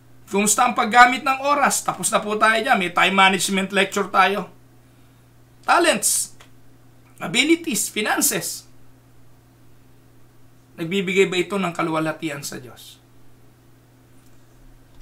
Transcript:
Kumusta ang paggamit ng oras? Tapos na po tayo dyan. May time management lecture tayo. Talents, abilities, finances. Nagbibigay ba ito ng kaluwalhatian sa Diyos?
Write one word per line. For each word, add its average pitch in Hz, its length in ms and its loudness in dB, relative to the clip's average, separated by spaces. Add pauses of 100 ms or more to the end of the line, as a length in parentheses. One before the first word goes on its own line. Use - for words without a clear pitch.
(280)
Kumusta 214 400 0
ang - 80 -4
paggamit 247 480 4
ng 262 160 -2
oras? 277 400 0
Tapos - 320 -4
na 208 80 0
po 208 160 -4
tayo 220 240 2
dyan. 254 160 2
May 175 160 -4
time 185 240 2
management 190 560 2
lecture 196 400 -2
tayo. 196 400 0 (1120)
Talents, 311 720 0 (800)
abilities, 277 720 0
finances. 226 800 -4 (2000)
Nagbibigay 180 560 0
ba 180 80 0
ito 175 160 -4
ng 180 160 -2
kaluwalhatian 156 720 -6
sa 131 160 -12
Diyos? - 400 -20 (2000)